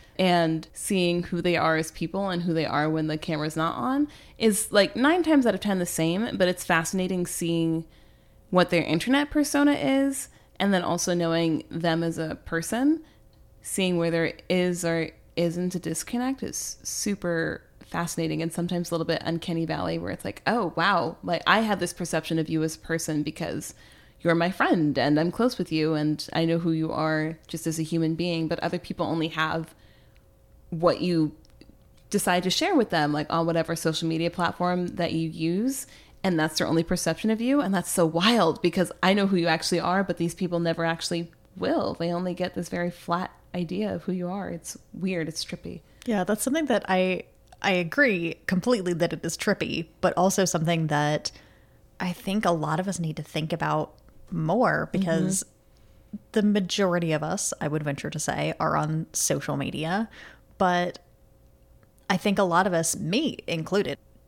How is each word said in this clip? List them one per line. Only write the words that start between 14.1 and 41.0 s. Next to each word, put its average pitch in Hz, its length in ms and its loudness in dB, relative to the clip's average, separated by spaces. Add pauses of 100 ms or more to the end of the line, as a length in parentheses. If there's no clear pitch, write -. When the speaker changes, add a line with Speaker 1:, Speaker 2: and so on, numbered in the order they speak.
Speaker 1:
there 165 220 0 (140)
is 180 360 2
or 165 260 0 (240)
isn't 175 400 0
a 175 60 -2
disconnect 247 640 -4
is - 400 -8
super 170 760 -4 (180)
fascinating 160 600 -4
and 165 100 -2
sometimes 175 400 -4
a 170 40 -2
little 165 100 0
bit 165 220 -2
uncanny 165 400 -4
valley 165 320 -4
where 170 120 -6
it's - 140 -10
like, - 220 -8
"Oh, 208 300 0
wow, 170 460 2
like, 170 240 -2
I 196 140 6
have 214 180 0
this 175 140 -2
perception 165 460 -2
of 160 100 0
you 160 140 0
as 160 140 -2
a - 20 -20
person 160 440 -2
because 151 520 -6 (480)
you're 170 120 4
my 170 160 2
friend 185 480 2
and 147 220 4
I'm 170 100 2
close 247 280 0
with 180 120 -4
you 156 220 2
and 151 400 0
I 165 140 0
know 165 120 2
who 170 120 0
you 160 200 0
are 156 460 -2 (120)
just - 180 -6
as 160 120 -2
a 160 40 0
human 160 320 0
being," 165 340 -2
but 170 120 -2
other 175 180 -2
people - 260 -6
only 160 240 0
have 160 460 -4 (960)
what 165 320 2
you 165 300 2 (760)
decide 185 360 2
to 190 60 0
share 359 240 2
with 233 140 4
them, 151 240 2
like, 147 180 -2
on 165 140 2
whatever 165 320 0
social 160 320 -2
media 165 220 0
platform 180 560 -2 (100)
that 170 160 -2
you 165 160 -2
use, 175 580 -2 (380)
and 175 160 2
that's 156 160 0
their - 100 0
only 165 180 2
perception 175 460 -2
of 220 120 0
you. 269 180 2
And 196 140 0
that's 175 160 -2
so 170 160 4
wild 170 560 4
because 175 280 2 (120)
I 185 100 4
know 202 140 4
who 190 100 2
you 170 120 2
actually 165 320 2
are, 180 220 2
but 180 140 -2
these 170 180 -2
people 175 260 -2
never 165 260 0
actually 170 440 -4 (260)